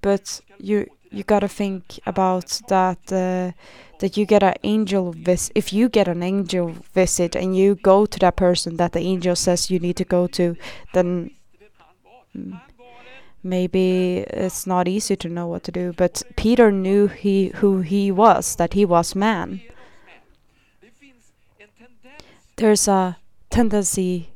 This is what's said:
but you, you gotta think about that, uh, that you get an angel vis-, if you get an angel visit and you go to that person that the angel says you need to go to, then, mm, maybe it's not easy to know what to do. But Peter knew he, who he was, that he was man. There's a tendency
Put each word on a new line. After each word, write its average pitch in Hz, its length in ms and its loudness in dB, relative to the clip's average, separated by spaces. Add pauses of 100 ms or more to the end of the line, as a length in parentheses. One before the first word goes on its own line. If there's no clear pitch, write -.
but 196 400 -2 (180)
you, 202 300 -2 (220)
you 202 120 -10
gotta 202 260 2
think 190 580 -8
about 185 640 -2
that, 185 440 0
uh, 185 400 -2 (460)
that 190 180 -4
you 208 80 2
get 202 180 6
an 190 200 4
angel 196 500 -2
vis-, 165 420 -2
if 208 180 0
you 226 160 2
get 202 200 2
an 175 140 -4
angel 180 520 -2 (200)
visit 180 420 0
and 185 200 -2
you 196 180 4
go 202 320 4
to - 140 -8
that 175 160 2
person 175 400 0
that 170 160 0
the - 80 -2
angel 180 360 -2
says 175 340 0
you 180 80 0
need 175 180 -4
to 180 80 -4
go 180 240 0
to, 175 280 -2 (380)
then, 180 360 -2 (1040)
mm, 190 260 -14 (840)
maybe 185 880 0
it's - 360 -8
not 180 220 0
easy 196 280 -2
to 170 120 -10
know 175 180 -6
what 170 180 -8
to 175 80 -10
do. 180 200 -6
But 180 300 -2 (140)
Peter 233 360 4
knew 196 360 2
he, 196 480 0
who 196 240 2
he 196 300 0
was, 196 460 4
that 170 160 -2
he 202 120 4
was 170 300 2
man. 208 460 -2 (3000)
There's 214 320 4
a 185 300 0 (320)
tendency 190 840 0